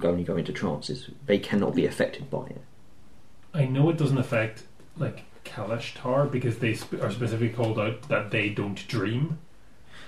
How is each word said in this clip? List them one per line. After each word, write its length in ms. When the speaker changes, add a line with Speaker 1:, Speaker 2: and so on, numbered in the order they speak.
Speaker 1:
only 160
go 140
into 160
trances, 560
they 120
cannot 380
be 100
affected 440
by 160
it. 160
Speaker 2:
I 120
know 240
it 80
doesn't 200
affect, 460
like, 260
Kalashtar 880
because 280
they 200
sp-, 220
are 100
specifically 380
called 280
out 300
that 240
they 180
don't 380
dream. 500